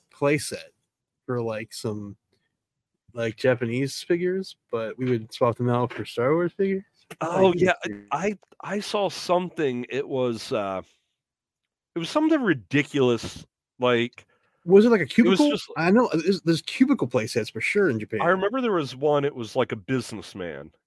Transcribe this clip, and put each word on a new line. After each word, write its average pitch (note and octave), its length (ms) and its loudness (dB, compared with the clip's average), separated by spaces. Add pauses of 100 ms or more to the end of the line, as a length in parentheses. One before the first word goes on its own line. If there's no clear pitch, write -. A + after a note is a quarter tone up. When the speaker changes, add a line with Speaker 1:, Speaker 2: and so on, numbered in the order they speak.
(140)
Speaker 1:
playset C#3 560 -2 (560)
for, B2 160 -2
like, A2+ 320 -6
some, G#2 420 -8 (960)
like, A#2 240 -4
Japanese B2+ 680 0
figures, F3+ 540 -4 (140)
but A2+ 260 -6
we B2+ 140 -2
would A2+ 220 -4
swap A#2+ 240 0
them B2 120 -2
out A#2+ 240 0
for - 140 -8
Star B2 280 0
Wars E3+ 220 -2
figures. G3 280 -2 (360)
Speaker 2:
Oh, F#3+ 280 4
Speaker 1:
Like, E3+ 120 2
Speaker 2:
yeah, F#3 120 4 (120)
Speaker 1:
it's - 40 -4
weird. G2+ 240 -12
Speaker 2:
I, F#3+ 260 -2 (240)
I F#3+ 180 -6
saw G3+ 300 -2
something, D#3+ 800 -2
it C3 180 -4
was, B2+ 440 -2
uh, G2 280 -2 (1120)
it - 40 -4
was E3 100 -6
something D#4 320 2
ridiculous, C3+ 1040 0 (340)
like, B2 460 0 (400)
Speaker 1:
Was G3 220 8
it B3 40 6
like A3 100 4
a - 20 0
Speaker 2:
it B2+ 60 -4
was - 40 -10
Speaker 1:
cubicle? F#3+ 380 6
Speaker 2:
just - 260 -4
Speaker 1:
I E3 140 2
know, A3+ 160 6
uh, D#3 100 -2
there's, E3 260 0
there's E3 200 0
cubicle B3+ 460 2
playsets A2 440 -2
for A2 80 -8
sure G3 300 0
in A#2 60 0
Speaker 2:
I - 20 -2
Speaker 1:
Japan. G#2+ 280 -4
Speaker 2:
remember G3 360 0
there A#3 100 0
was C#3 240 -2
one, C#3+ 300 2
it D3 80 -4
was A#2 220 -8
like B2 160 0
a A#2 40 -6
businessman, F#2 920 -6 (160)